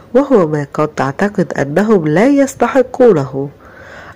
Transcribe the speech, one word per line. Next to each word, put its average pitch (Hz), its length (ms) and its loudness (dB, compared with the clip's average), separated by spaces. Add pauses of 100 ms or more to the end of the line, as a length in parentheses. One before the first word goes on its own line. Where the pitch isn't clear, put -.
(160)
وهو 247 320 2
ما 151 260 -4
قد 151 140 -2
تعتقد 156 680 -4
أنهم 165 540 0
لا 170 200 2
يستحقونه. 233 1200 0 (680)